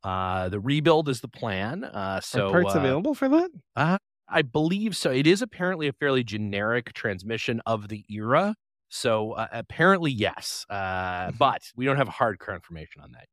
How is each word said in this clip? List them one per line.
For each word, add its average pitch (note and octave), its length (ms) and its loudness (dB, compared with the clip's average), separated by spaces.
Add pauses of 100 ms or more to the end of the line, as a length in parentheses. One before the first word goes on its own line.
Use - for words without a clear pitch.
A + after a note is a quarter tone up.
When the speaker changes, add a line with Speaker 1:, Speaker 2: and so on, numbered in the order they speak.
Speaker 1:
uh, F#2 440 -2
the G2+ 120 -4
rebuild D3+ 480 4
is B2 120 -2
the B2 80 -12
plan. A2+ 560 -4
Uh, F#2+ 360 -4
so, - 280 -2
Speaker 2:
Are - 20 0 (120)
parts F#3 140 0
Speaker 1:
uh, - 40 4
Speaker 2:
available D3+ 340 0
for C4+ 140 0
that? E4 220 4 (260)
Speaker 1:
uh, D#3+ 220 2 (300)
I D#3+ 140 2
believe E3+ 540 0
so. E3 140 0
It C3+ 160 2
is G3 160 6
apparently F3+ 460 -2
a C3+ 40 -4
fairly C3+ 320 2
generic G#2+ 680 -2
transmission A2 760 -4
of G#2+ 220 -2
the G#2 220 -10
era. C3 440 2 (360)
So, A2 420 0
uh, - 200 -4
apparently, E3 600 2
yes. - 580 -2
Uh, F#2 580 -4
Speaker 2:
Mm-hmm. - 100 -8
Speaker 1:
but B2+ 240 2 (140)
we B2 80 -4
don't C3+ 120 2
have C3+ 120 0
hard A2 300 0
core - 160 -8
information D#2+ 480 -14
on D#2+ 100 -20
that. B2+ 200 -20